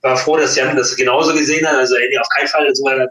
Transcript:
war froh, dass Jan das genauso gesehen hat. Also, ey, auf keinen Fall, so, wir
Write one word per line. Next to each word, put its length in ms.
war 160
froh, 200
dass 180
Jan 200
das 200
genauso 380
gesehen 340
hat. 80
Also, 200
ey, 220
auf 120
keinen 180
Fall, 260
so, 120
wir 260